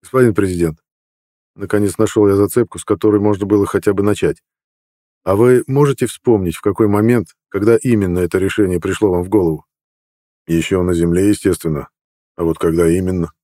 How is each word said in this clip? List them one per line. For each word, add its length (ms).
Господин 320
президент, 440
наконец 420
нашел 300
я 80
зацепку, 440
с 60
которой 360
можно 240
было 200
хотя 280
бы 100
начать. 400
А 120
вы 320
можете 380
вспомнить, 500
в 60
какой 260
момент, 480
когда 260
именно 440
это 180
решение 420
пришло 300
вам 140
в 60
голову? 360
Еще 380
на 100
Земле, 360
естественно. 600
А 80
вот 160
когда 300
именно? 440